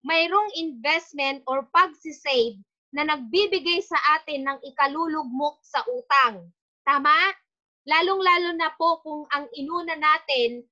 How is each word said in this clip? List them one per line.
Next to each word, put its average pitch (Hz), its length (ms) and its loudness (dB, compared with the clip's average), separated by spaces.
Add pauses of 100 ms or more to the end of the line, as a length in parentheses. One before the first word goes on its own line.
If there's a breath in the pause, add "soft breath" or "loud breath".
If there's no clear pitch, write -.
Mayroong 339 560 2
investment 285 880 -4
or 269 240 -2
pagsisave 294 880 -2 (320)
na 294 160 -4
nagbibigay 339 720 0
sa 339 160 -6 (240)
atin 285 240 -6
ng 277 140 -4 (120)
ikalulugmok 294 960 -2
sa 254 240 -4
utang. 247 640 0 (320)
Tama? 285 320 4 (720)
Lalong-lalo 349 720 2
na 320 160 0
po 330 240 2
kung 302 320 -12
ang 285 240 -4
inuna 330 400 -6
natin 269 760 0